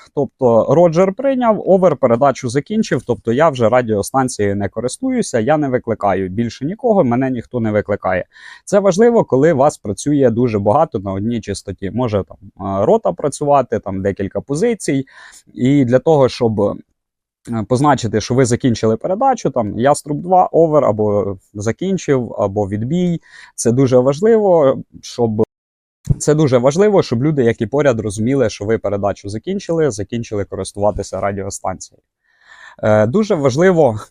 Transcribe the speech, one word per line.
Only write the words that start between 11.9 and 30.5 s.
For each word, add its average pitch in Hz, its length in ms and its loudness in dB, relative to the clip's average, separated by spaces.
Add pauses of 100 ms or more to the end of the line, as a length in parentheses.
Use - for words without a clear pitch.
Може 104 320 -2
там, - 180 -14
е, 98 440 -4
рота 196 280 0
працювати, 143 640 0
там 98 220 -8
декілька 98 400 -4
позицій. 143 640 -4 (480)
І 135 320 2
для 123 140 2
того, 143 300 4
щоб, 110 320 -2
е, 101 140 0 (960)
позначити, 123 520 0
що - 140 -4
ви 131 100 4
закінчили 113 520 0
передачу, 214 520 -2
там 104 300 -4
"Яструб 143 420 0
два, 180 300 2
овер", 151 340 2
або 104 520 0 (160)
"закінчив", 127 840 -4
або 101 300 -2
"відбій". 156 540 -2 (340)
Це - 160 -2
дуже 127 260 4
важливо, 160 800 2 (240)
щоб, 113 420 -2 (760)
це 151 140 0
дуже 147 240 2
важливо, 160 460 2
щоб 120 200 -2
люди, 143 200 0
які 117 220 0
поряд, 135 340 0
розуміли, 110 500 -2
що - 160 -10
ви 110 120 0
передачу 101 520 -4
закінчили, 160 640 -4
закінчили 104 540 -6
користуватися 95 760 -4